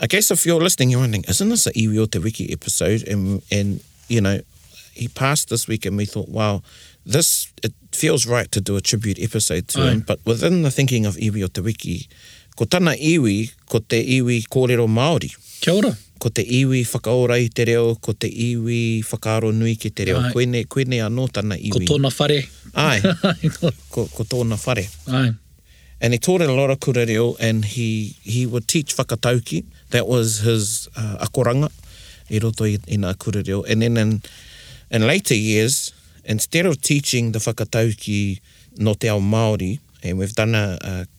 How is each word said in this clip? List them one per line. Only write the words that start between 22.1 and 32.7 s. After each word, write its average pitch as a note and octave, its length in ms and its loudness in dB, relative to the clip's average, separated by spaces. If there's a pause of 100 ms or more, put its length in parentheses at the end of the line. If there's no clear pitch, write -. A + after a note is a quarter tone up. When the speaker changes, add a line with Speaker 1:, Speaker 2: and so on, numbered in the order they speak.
Speaker 2:
whare. C#3+ 260 0 (320)
Speaker 1:
Aye. C3+ 260 4
Speaker 2:
<laughs> E3+ 880 0
Speaker 1:
Ko, A2+ 160 -2
ko - 180 -8
tōna A2+ 400 -2
whare. G#2+ 220 0 (220)
Speaker 2:
Aye. B2+ 240 2 (720)
Speaker 1:
And A#2 80 2
he A#2+ 60 0
taught F3+ 240 2
a C#3+ 100 2
lot C#3 180 4
of C3+ 100 0
kura A#2+ 260 2
reo, A2+ 320 2
and A2 260 2
he, A2 600 -4
he A#2+ 200 -2
would A#2+ 220 -4
teach - 300 -2
whakatauki. B2 680 -2 (260)
That A#2 180 0
was A2 320 0
his, A2 560 0
uh, G#2+ 280 -6
akoranga C3 460 0 (580)
i G#2+ 140 0
roto A2 220 -2
i, G#2+ 80 2 (180)